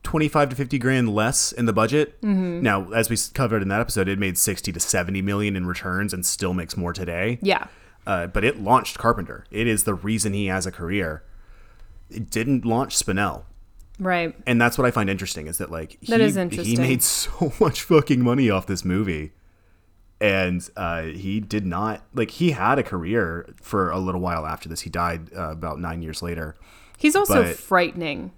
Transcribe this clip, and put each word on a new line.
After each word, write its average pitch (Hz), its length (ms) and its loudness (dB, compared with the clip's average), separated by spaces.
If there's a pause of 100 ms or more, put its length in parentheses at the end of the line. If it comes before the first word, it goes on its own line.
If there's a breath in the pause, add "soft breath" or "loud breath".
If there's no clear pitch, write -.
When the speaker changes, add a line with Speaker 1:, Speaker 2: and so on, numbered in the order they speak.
Speaker 1:
Twenty-five 151 460 2
to 127 60 -8
fifty 135 220 -2
grand 123 380 4
less 110 360 2
in 120 140 0
the 110 80 2
budget. 131 480 2
Speaker 2:
Mm-hmm. 185 400 0
Speaker 1:
Now, 98 300 2
as 113 180 2
we 110 60 2
s-, - 140 -2
covered 113 320 0
in 95 80 -2
that 104 120 2
episode, 101 260 0
it 98 120 0
made 95 180 0
sixty 95 340 -2
to 90 80 -8
seventy 95 420 0
million 101 360 0
in 90 80 -2
returns 92 480 -2
and 92 120 -6
still 90 280 -2
makes 85 240 -4
more 87 160 -2
today. 92 480 -2
Speaker 2:
Yeah. - 260 0 (380 soft breath)
Speaker 1:
Uh, 90 220 0
but 98 180 -2
it 131 160 0
launched 110 380 2
Carpenter. 117 520 -2
It 113 160 0
is 107 160 2
the 104 100 0
reason 101 400 -2
he 101 120 -2
has 95 200 -2
a 92 60 -6
career. 85 520 -4 (840 soft breath)
It 110 200 -8
didn't 123 360 0
launch 113 320 0
Spinell. 95 460 0 (560)
Speaker 2:
Right. 175 340 -2 (120)
Speaker 1:
And 120 160 4
that's 117 160 4
what 127 100 4
I 120 40 4
find 104 180 0
interesting 92 380 -4
is 80 100 -6
that, - 140 -6
like, 82 360 -10
Speaker 2:
That 226 140 4
Speaker 1:
he, 214 60 8
Speaker 2:
is 190 100 2
interesting. 165 400 -2
Speaker 1:
he 127 40 2
made 127 220 2
<laughs> - 0 -
so - 560 0
much - 220 4
fucking 143 420 6
money 123 260 4
off 95 180 2
this 95 180 -2
movie. 90 480 -2 (840)
And, 92 560 2
uh, 85 280 -4
he 95 360 -6
did 104 260 -4
not, 98 380 -2 (100)
like, 113 180 -2
he 170 200 2
had 123 280 2
a 117 40 0
career 87 800 -2
for 95 300 0
a 92 80 -2
little 92 220 -2
while 82 260 -2
after 78 200 -10
this. 80 140 -8
He - 80 -12
died, 85 460 -4
uh, 82 160 -6
about 80 280 -8
nine 85 220 -6
years 80 220 -8
later. 80 320 -6 (420 soft breath)
Speaker 2:
He's 302 180 4
also 302 280 4
Speaker 1:
But 170 120 0
Speaker 2:
frightening. 175 840 -2